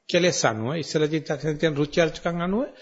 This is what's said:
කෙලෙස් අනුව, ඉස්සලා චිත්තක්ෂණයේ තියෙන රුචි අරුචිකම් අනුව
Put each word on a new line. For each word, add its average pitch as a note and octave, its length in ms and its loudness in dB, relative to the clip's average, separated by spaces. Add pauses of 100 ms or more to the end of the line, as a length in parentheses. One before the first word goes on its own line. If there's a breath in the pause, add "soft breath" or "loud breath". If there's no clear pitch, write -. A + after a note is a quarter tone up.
කෙලෙස් F3 400 2
අනුව, A2+ 320 2
ඉස්සලා D3+ 340 0
චිත්තක්ෂණයේ D3+ 500 -4
තියෙන D#3 160 0
රුචි D3 240 -2
අරුචිකම් E3+ 400 0
අනුව F#3+ 240 0 (180 loud breath)